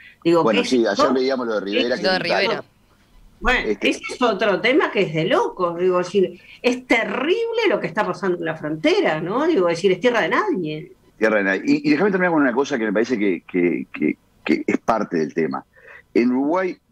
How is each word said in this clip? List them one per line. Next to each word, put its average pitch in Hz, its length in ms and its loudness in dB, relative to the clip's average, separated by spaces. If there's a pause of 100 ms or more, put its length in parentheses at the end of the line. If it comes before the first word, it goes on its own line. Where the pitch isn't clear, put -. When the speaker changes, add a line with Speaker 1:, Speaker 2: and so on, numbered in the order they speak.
(240)
Speaker 1:
Digo, 170 200 4
Speaker 2:
Bueno, 113 180 2
Speaker 1:
que 120 60 -6
Speaker 2:
sí, 127 100 2
ayer 110 160 2
Speaker 1:
eso 131 200 2
Speaker 2:
veíamos 131 320 0
lo 113 100 -2
de 101 40 0
Rivera, 123 360 -2
Speaker 1:
es - 40 -6
Speaker 2:
que - 80 -2
Speaker 3:
Lo 185 40 2
de 185 40 2
Speaker 2:
es 175 80 -2
brutal. 190 180 0
Speaker 3:
Rivera. 202 220 -2 (800)
Speaker 1:
Bueno, 220 280 0
Speaker 2:
Este 214 200 -2
Speaker 1:
ese - 120 -4 (120)
es - 80 -10
otro 208 400 0
tema 294 300 2
que 214 100 0
es 156 120 -2
de 160 120 0
locos, 190 520 0
digo, 180 220 2
es 175 80 -2
decir, 190 320 0 (220)
es 254 260 -2
terrible 339 800 0
lo 214 140 2
que 180 60 -4
está 208 200 -2
pasando 180 300 -2
en 165 80 -8
la 160 100 -4
frontera, 160 640 0
¿no? 226 260 -2
Digo, 220 220 2
es 165 100 0
decir, 190 140 2
es 180 80 0
tierra 233 220 2
de 170 80 -2
nadie. 202 640 -4 (240)
Speaker 2:
Tierra 107 220 2
de 98 40 2
nadie. 95 220 0
Y, 147 220 2
y 147 40 4
déjame 190 200 2
terminar 180 200 2
con 156 100 4
una 127 120 2
cosa 139 240 0
que 110 80 -2
me 104 80 0
parece 113 260 0
que, 98 260 0
que, 87 480 0
que, - 240 -2 (280)
que - 200 0
es - 120 0
parte - 400 -2
del 78 160 -2
tema. 76 320 -4 (480)
En 123 180 2
Uruguay, 160 460 -2 (140)